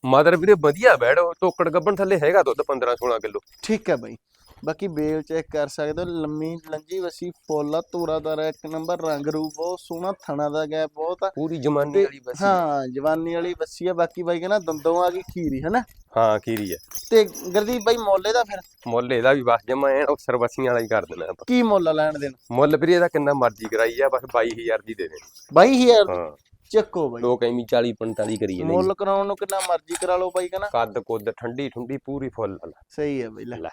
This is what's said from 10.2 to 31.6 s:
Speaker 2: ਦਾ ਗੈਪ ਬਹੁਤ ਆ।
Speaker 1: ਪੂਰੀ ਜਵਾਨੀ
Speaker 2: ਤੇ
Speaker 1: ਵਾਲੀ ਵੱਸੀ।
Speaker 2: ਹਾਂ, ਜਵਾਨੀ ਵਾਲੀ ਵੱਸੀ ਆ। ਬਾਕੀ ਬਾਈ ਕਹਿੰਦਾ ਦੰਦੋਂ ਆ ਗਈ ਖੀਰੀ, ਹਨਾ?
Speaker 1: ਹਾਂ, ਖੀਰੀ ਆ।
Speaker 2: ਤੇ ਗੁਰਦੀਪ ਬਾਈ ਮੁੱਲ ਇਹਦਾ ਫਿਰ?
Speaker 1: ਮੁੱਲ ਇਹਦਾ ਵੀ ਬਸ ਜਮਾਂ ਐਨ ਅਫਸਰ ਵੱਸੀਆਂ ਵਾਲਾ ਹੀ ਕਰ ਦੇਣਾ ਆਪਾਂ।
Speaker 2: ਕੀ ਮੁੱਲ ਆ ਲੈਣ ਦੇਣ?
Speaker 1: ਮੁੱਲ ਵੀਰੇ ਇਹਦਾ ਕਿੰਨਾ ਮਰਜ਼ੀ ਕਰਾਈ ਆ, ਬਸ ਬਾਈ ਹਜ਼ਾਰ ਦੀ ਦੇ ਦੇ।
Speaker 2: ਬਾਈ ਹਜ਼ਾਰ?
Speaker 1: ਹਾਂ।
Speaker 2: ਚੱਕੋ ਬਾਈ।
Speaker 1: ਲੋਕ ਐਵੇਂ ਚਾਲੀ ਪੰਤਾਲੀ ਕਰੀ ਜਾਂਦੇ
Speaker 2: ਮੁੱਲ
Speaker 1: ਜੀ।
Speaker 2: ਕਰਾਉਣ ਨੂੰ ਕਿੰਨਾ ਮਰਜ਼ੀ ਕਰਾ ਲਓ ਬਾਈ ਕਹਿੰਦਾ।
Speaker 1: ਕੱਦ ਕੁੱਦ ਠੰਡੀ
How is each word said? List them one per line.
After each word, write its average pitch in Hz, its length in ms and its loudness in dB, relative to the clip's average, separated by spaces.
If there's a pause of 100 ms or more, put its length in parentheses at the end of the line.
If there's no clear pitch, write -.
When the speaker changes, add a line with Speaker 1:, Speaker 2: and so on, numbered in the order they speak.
Speaker 2:
ਦਾ 156 180 -4
ਗੈਪ 156 280 -4
ਬਹੁਤ 165 300 -6
ਆ। 190 40 -2
Speaker 1:
ਪੂਰੀ 160 280 -6
ਜਵਾਨੀ 143 360 0
Speaker 2:
ਤੇ 196 120 4
Speaker 1:
ਵਾਲੀ 139 220 -6
ਵੱਸੀ। 123 180 -6
Speaker 2:
ਹਾਂ, 160 420 2
ਜਵਾਨੀ 156 480 -2
ਵਾਲੀ 170 260 -4
ਵੱਸੀ - 260 -6
ਆ। 180 80 0
ਬਾਕੀ 170 280 -2
ਬਾਈ 170 160 -2
ਕਹਿੰਦਾ 190 200 0
ਦੰਦੋਂ 165 460 0
ਆ 180 60 2
ਗਈ 180 100 -8
ਖੀਰੀ, 147 420 -6
ਹਨਾ? 214 200 0 (340)
Speaker 1:
ਹਾਂ, 110 220 4
ਖੀਰੀ 104 340 -4
ਆ। 80 40 -6 (340)
Speaker 2:
ਤੇ 220 140 6
ਗੁਰਦੀਪ 208 640 -4
ਬਾਈ 240 100 4
ਮੁੱਲ 196 300 0
ਇਹਦਾ 226 180 2
ਫਿਰ? 202 140 -10 (280)
Speaker 1:
ਮੁੱਲ 123 260 -2
ਇਹਦਾ 123 200 4
ਵੀ 139 100 2
ਬਸ 120 260 2
ਜਮਾਂ 135 220 2
ਐਨ 139 140 2
ਅਫਸਰ 131 320 -2
ਵੱਸੀਆਂ 123 360 -2
ਵਾਲਾ 117 100 0
ਹੀ 110 60 -8
ਕਰ 107 140 0
ਦੇਣਾ 85 220 -10
ਆਪਾਂ। - 240 -12
Speaker 2:
ਕੀ 247 140 4
ਮੁੱਲ 196 260 2
ਆ 156 40 2
ਲੈਣ 151 260 0
ਦੇਣ? 143 140 -6 (200)
Speaker 1:
ਮੁੱਲ 147 240 4
ਵੀਰੇ 165 160 2
ਇਹਦਾ 175 160 4
ਕਿੰਨਾ 143 240 0
ਮਰਜ਼ੀ 113 360 0
ਕਰਾਈ 117 320 0
ਆ, 135 80 4
ਬਸ 135 140 0 (120)
ਬਾਈ 117 140 2
ਹਜ਼ਾਰ 113 340 -4
ਦੀ 110 120 -12
ਦੇ 87 140 -8
ਦੇ। 78 80 -16 (360)
Speaker 2:
ਬਾਈ 247 300 8
ਹਜ਼ਾਰ? 220 280 6
Speaker 1:
ਹਾਂ। 87 200 -4 (400)
Speaker 2:
ਚੱਕੋ 180 380 0
ਬਾਈ। 120 140 -8
Speaker 1:
ਲੋਕ 123 220 0
ਐਵੇਂ 120 220 -2
ਚਾਲੀ 120 260 0
ਪੰਤਾਲੀ 110 440 -6
ਕਰੀ 95 200 -4
ਜਾਂਦੇ 160 160 -2
Speaker 2:
ਮੁੱਲ 185 140 2
Speaker 1:
ਜੀ। 196 120 0
Speaker 2:
ਕਰਾਉਣ 196 280 0
ਨੂੰ 202 100 -4
ਕਿੰਨਾ 196 320 -4
ਮਰਜ਼ੀ 170 320 -4
ਕਰਾ 180 160 0
ਲਓ 185 140 -2
ਬਾਈ 180 180 -4
ਕਹਿੰਦਾ। 190 240 -8
Speaker 1:
ਕੱਦ 117 260 -2
ਕੁੱਦ 110 320 -6
ਠੰਡੀ 123 380 -8